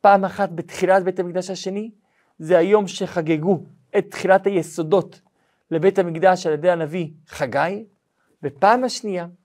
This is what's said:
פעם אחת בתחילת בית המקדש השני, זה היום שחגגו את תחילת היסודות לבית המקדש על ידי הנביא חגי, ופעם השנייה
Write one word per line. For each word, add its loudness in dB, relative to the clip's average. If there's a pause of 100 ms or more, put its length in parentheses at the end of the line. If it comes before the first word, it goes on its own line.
פעם 6
אחת -4
בתחילת 0
בית -4
המקדש -6
השני, -8 (480)
זה 2
היום 2
שחגגו -2 (340)
את -4
תחילת 2
היסודות -2 (500)
לבית 2
המקדש 2
על 0
ידי 0
הנביא -4 (200)
חגי, -4 (580)
ופעם 2
השנייה -6 (180)